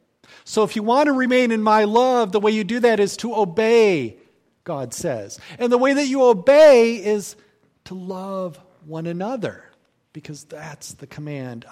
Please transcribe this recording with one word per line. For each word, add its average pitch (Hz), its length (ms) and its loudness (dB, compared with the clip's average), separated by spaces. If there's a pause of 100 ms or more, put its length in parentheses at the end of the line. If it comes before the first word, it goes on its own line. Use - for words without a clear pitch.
(420)
So - 220 -2
if - 100 -4
you 220 80 -6
want 254 240 2
to 294 60 2
remain 254 400 2
in 220 100 -2
my 214 220 4
love, 233 480 2
the 208 80 0
way 214 100 0
you 220 140 -2
do 233 160 -6
that 226 180 4
is 202 200 0
to 226 180 -8
obey, 202 800 0 (480)
God 139 300 -10
says. 110 460 -10 (180)
And 240 140 -4
the 247 60 4
way 269 140 2
that 285 140 -2
you 262 160 -2
obey 247 720 6
is 208 400 -6 (520)
to 185 80 -18
love 185 680 -12 (240)
one 160 240 -12
another, 185 560 -10 (480)
because 151 320 -20
that's 151 500 -20
the 139 140 -20
command 139 640 -14